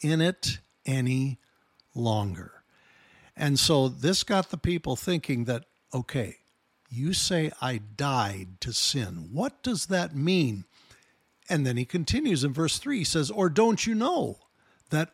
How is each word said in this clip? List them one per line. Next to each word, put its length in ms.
in 200
it 380
any 540
longer? 680
And 220
so 320
this 340
got 280
the 60
people 380
thinking 500
that, 200
"Okay, 460
you 260
say 460
I 180
died 840
to 100
sin. 600
What 320
does 240
that 280
mean?" 500
And 160
then 100
he 80
continues 640
in 80
verse 260
three. 200
He 40
says, 260
"Or 200
don't 360
you 80
know 460
that 220